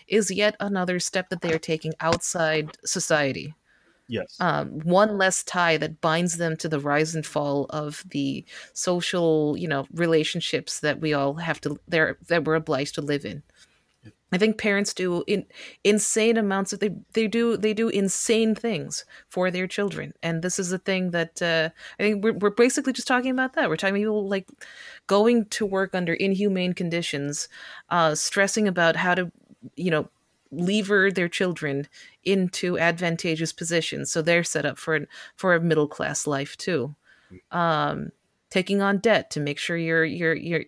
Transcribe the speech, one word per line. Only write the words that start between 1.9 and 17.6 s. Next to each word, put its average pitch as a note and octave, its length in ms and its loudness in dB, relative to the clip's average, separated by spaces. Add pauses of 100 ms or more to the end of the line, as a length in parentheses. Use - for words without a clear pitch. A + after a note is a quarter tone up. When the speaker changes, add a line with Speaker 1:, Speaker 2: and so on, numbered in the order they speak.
Speaker 1:
outside D#3+ 800 0
society. D3 720 0 (560)
Speaker 2:
Yes. - 320 -6
Speaker 1:
Um, D3+ 380 0
one G3 380 4
less F#3+ 260 2
tie E3+ 340 2
that D#3 240 -6
binds E3+ 360 2
them E3 200 -2
to E3+ 100 -6
the D3+ 120 -2
rise D3+ 360 0
and D3+ 100 -4
fall C#3+ 440 -2
of D3+ 400 -8
the C#3 340 -4 (300)
social, E3 840 2
you F3 120 -4
know, C#3 260 -2
relationships E3 880 0
that D3+ 180 0
we D3+ 140 0
all C#3 220 0
have E3 260 -6
to, - 260 -6
they're, D#3+ 300 0 (100)
that E3+ 160 2
we're D#3 120 2
obliged D3 400 -2
to D#3+ 60 -4
live C#3+ 220 -2
in. G2+ 200 -10 (880)
I F3+ 60 2
think G#3+ 220 4
parents G3+ 340 0
do F3+ 340 -2
in-, - 180 0 (380)
insane G#3+ 540 2
amounts G3 340 0
of, G3+ 80 -8
they, F3 120 0 (220)
they A3 140 2
do, A#3 300 2
they G#3+ 160 0